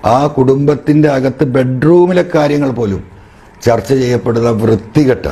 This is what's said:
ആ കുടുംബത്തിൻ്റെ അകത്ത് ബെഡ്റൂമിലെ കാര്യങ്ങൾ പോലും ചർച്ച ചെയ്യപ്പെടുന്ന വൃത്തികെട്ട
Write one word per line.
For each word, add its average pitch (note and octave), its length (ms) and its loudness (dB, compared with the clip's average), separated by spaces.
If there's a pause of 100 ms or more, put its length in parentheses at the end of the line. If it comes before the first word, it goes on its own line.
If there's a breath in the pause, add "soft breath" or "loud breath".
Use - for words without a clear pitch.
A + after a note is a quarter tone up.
(160)
ആ - 100 2
കുടുംബത്തിൻ്റെ C#3+ 880 0
അകത്ത് C3 280 -2 (100)
ബെഡ്റൂമിലെ E3 680 2 (100)
കാര്യങ്ങൾ D3 440 0
പോലും F#3 240 -4 (640 soft breath)
ചർച്ച A#2 240 0 (100)
ചെയ്യപ്പെടുന്ന A#2+ 500 0 (120)
വൃത്തികെട്ട A#2 680 0